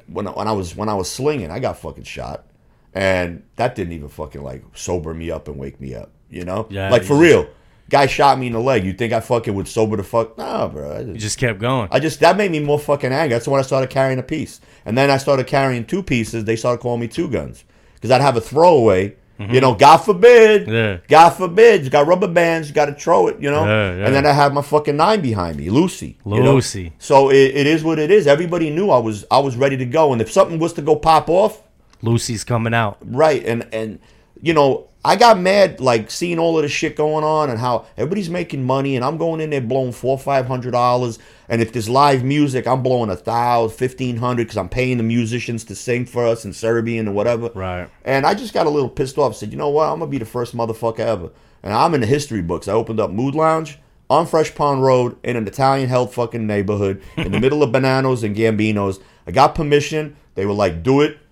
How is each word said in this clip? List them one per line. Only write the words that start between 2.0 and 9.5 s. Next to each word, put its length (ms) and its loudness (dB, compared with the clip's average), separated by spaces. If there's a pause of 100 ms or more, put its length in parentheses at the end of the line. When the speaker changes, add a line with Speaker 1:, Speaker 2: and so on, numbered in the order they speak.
Speaker 1:
shot. 400 -14 (500)
And 500 -2 (120)
that 200 -2
didn't 180 -8
even 160 -14
fucking, 340 -14
like, 200 -14 (100)
sober 400 -8
me 180 -10
up 160 -10
and 100 -14
wake 220 -14
me 160 -14
up, 160 -18 (180)
you 140 -14
know? 260 -8
Speaker 2:
Yeah, 220 -6
Speaker 1:
Like, 120 2
for 120 -2
Speaker 2:
you 80 4
just 120 8
Speaker 1:
real. 120 2 (420)
Guy 160 4
shot 340 2
me 80 -6
in 60 -6
the 60 -4
leg. 260 0
You 80 -4
think 180 -4
I 80 0
fucking 340 -4